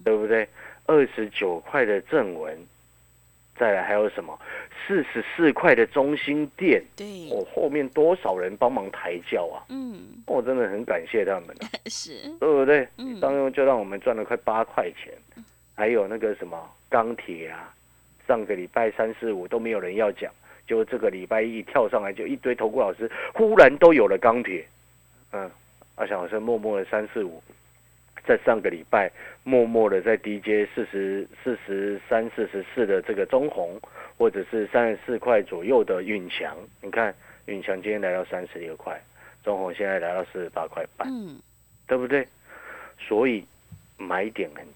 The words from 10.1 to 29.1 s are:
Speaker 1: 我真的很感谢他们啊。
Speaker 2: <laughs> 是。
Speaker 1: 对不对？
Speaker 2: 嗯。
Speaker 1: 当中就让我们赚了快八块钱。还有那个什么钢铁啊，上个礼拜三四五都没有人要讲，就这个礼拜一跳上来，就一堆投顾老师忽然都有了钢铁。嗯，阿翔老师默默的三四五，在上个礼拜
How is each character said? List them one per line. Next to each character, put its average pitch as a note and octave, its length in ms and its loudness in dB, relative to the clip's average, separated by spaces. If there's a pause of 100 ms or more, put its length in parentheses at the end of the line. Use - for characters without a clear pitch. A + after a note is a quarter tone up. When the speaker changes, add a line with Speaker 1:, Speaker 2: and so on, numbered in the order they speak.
Speaker 1:
我 B2+ 160 -2
真 C3 140 -2
的 A#2 140 0
很 G#2 160 -6
感 E2 200 -4
谢 G#2+ 200 0
他 F#2+ 160 0
们 E2 80 -18 (120)
啊。 A2 60 -12 (120)
Speaker 2:
<laughs> - 80 -18
是。 D#3+ 260 -12 (260)
Speaker 1:
对 D#3+ 100 2
不 C#3 160 4
对？ C#3 220 4 (100)
Speaker 2:
嗯。 A3+ 220 -10
Speaker 1:
当 C#3 140 0
中 C3+ 180 0
就 C3+ 140 2
让 C3 120 4
我 G#2 60 -2
们 G2 160 -8
赚 A#2 160 0
了 G#2+ 80 -4
快 A#2 140 -4
八 A2 260 0
块 F#2+ 280 -2
钱。 - 200 -18 (640)
还 G#2+ 120 0
有 A2 200 2
那 G#2+ 120 -6
个 G#2+ 160 -2
什 F2+ 120 -12
么 E2 220 -14 (180)
钢 A#2 280 2
铁 E2 320 -12
啊， E2 260 -16 (540)
上 A2+ 180 2
个 G#2 80 -2
礼 - 140 -6
拜 A#2 240 0
三 A2+ 280 -2
四 A2+ 140 -2
五 F2+ 140 -6
都 A#2 120 -2
没 A2+ 120 -4
有 G#2 80 -2
人 F2+ 160 -6
要 G#2+ 160 2
讲， - 200 -8 (360)
就 A2+ 180 0
这 B2 140 -6
个 G#2+ 100 2
礼 F#2 160 -10
拜 A2 160 0
一 A2+ 220 -4
跳 A2+ 260 2
上 A#2 100 0
来， G2+ 140 -6
就 F#2+ 140 -8
一 C#3 80 -4
堆 B2+ 180 -2
投 A2 160 -2
顾 B2+ 100 -4
老 G2 140 2
师 A2+ 160 -6 (240)
忽 G#3+ 240 4
然 C#3 220 12
都 E3+ 120 12
有 A#2 160 6
了 F#2+ 120 4
钢 A#2 240 4
铁。 F#2 200 -6 (680)
嗯， G2 180 -8 (460)
阿 A2+ 100 -4
翔 F#2 160 -4
老 F2 60 -8
师 G#2+ 120 -4
默 A2+ 200 0
默 G#2 180 -2
的 F#2+ 80 -2
三 G#2+ 260 -2
四 A2 120 -2
五， E2 180 -8 (840)
在 A#2 220 4
上 A2+ 160 4
个 F#2+ 80 0
礼 E2 180 -10
拜 G2+ 240 2 (320)